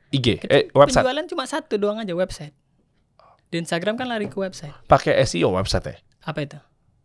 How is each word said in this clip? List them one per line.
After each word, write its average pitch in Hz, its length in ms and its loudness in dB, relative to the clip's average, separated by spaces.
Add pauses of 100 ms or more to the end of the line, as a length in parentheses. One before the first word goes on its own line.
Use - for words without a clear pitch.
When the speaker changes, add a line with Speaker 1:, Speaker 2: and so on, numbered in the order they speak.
Speaker 1:
I 139 100 -2
G, 120 200 2
Speaker 2:
Kita - 120 -10
Speaker 1:
eh, - 220 4
website. 143 320 6
Speaker 2:
penjualan 269 220 -2
cuma 339 200 -8
satu 302 300 -6
doang 208 220 -2
aja, 220 140 -8
website. 170 440 -6 (880)
Di - 120 -6
Instagram 175 380 -4
kan 254 120 -6
lari 220 180 -6
ke - 100 -12
website. 185 360 -8 (120)
Speaker 1:
Pakai 143 340 6
S 131 160 4
E 170 100 0
O 120 80 4
website 92 340 -2
ya? - 100 -10 (280)
Speaker 2:
Apa 156 180 -8
itu? 143 140 -10 (500)